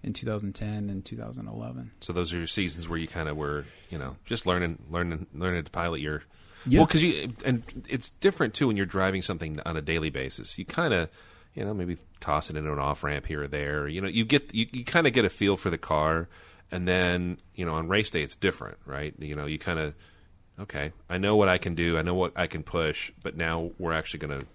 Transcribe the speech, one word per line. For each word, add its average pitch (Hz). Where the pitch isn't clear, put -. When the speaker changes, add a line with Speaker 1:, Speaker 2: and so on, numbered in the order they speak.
Speaker 1:
in 104
two 120
thousand 104
ten 107
and 98
two -
thousand 113
eleven. 113
Speaker 2:
So -
those 85
are -
your 85
seasons 82
where 82
you 82
kinda 78
were, 73
you 87
know, 67
just -
learning, 90
learning, 85
learning 87
to -
pilot 85
your 76
Speaker 1:
Yeah. 131
Speaker 2:
Well, -
'cause 156
you, 123
and 120
it's 123
different 185
too 143
when 110
you're 98
driving 95
something 80
on 80
a -
daily 80
basis. 67
You 95
kinda, 101
you -
know, 101
maybe 90
toss 76
it 76
into 76
an 73
off 71
ramp 73
here 73
or 69
there. 73
You 87
know, 95
you 110
get, 135
you, 113
you 123
kinda 160
get 117
a 92
feel 98
for 92
the 82
car, 80
and 90
then, 90
you 92
know, 82
on 80
race 101
day 80
it's -
different, -
right? 71
You 73
know, 73
you 76
kinda, 78
okay, 80
I 90
know 101
what 101
I 92
can 87
do, 85
I 80
know 90
what 90
I 87
can 78
push, 80
but -
now 82
we're 85
actually 78
gonna 71